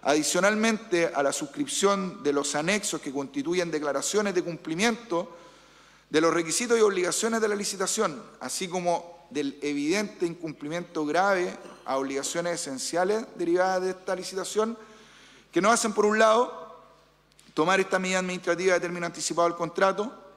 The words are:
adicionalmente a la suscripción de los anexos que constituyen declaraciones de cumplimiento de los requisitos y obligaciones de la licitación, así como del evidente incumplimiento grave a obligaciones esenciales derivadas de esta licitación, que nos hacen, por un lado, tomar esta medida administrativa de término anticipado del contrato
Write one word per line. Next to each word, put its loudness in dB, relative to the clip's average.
adicionalmente 2
a 0
la 2
suscripción -2
de 0
los -2
anexos -2
que -8
constituyen -2
declaraciones 0
de 2
cumplimiento -2
de 4
los 4
requisitos 2
y 6
obligaciones 2
de 2
la 0
licitación, -2
así -6
como -4
del -4
evidente -2
incumplimiento -6
grave 2
a -2
obligaciones -4
esenciales -2
derivadas 2
de -2
esta -6
licitación, -4
que 2
nos 6
hacen, 2
por 4
un 4
lado, 2
tomar 4
esta 0
medida 0
administrativa 0
de 4
término -4
anticipado 0
del 0
contrato 0